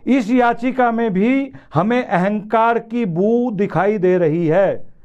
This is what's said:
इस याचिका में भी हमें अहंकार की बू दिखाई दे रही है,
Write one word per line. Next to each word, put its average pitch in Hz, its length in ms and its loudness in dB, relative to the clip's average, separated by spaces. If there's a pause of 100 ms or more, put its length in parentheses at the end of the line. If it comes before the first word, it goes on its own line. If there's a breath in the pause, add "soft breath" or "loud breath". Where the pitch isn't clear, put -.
इस 240 240 0
याचिका 247 600 0
में 226 220 -2
भी 262 400 0 (200 loud breath)
हमें 165 340 0
अहंकार 214 720 0
की 226 260 -4
बू 220 460 0
दिखाई 202 460 0
दे 185 200 2
रही 170 300 0
है, 165 580 0